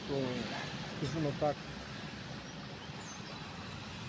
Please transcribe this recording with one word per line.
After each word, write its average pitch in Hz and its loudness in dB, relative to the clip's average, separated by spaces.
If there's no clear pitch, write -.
то, 139 6
скажімо 147 4
так, 147 6